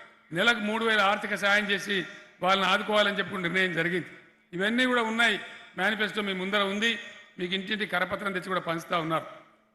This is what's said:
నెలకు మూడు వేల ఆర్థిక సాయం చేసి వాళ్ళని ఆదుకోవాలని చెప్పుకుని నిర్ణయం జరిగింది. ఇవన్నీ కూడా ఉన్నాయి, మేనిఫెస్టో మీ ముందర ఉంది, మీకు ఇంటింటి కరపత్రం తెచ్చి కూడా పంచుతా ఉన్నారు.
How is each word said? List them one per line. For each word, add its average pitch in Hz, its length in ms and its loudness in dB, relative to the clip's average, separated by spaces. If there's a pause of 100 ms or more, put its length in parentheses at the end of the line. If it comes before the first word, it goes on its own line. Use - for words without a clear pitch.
(320)
నెలకు 220 260 4
మూడు 214 260 -2
వేల 214 160 4
ఆర్థిక 208 340 2
సాయం 202 360 2
చేసి 196 360 0 (360)
వాళ్ళని 190 280 4
ఆదుకోవాలని 202 480 2
చెప్పుకుని 190 240 -4
నిర్ణయం 180 300 0
జరిగింది. 170 340 -2 (460)
ఇవన్నీ 214 320 0
కూడా 247 180 2
ఉన్నాయి, 220 380 2 (380)
మేనిఫెస్టో 208 440 0
మీ 196 100 -2
ముందర 196 300 0
ఉంది, 208 360 0 (400)
మీకు 180 160 -2
ఇంటింటి 202 320 -4
కరపత్రం 190 460 -2
తెచ్చి 185 160 -6
కూడా 185 120 0
పంచుతా 165 380 -4
ఉన్నారు. 160 280 -2 (480)